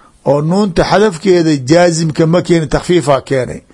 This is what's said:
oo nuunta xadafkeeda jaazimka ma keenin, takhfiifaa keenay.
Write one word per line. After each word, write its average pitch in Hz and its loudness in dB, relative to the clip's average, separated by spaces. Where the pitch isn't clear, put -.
oo 143 0
nuunta 180 0
xadafkeeda 175 0
jaazimka 160 0
ma 170 0
keenin, 165 0
takhfiifaa 143 0
keenay. - -6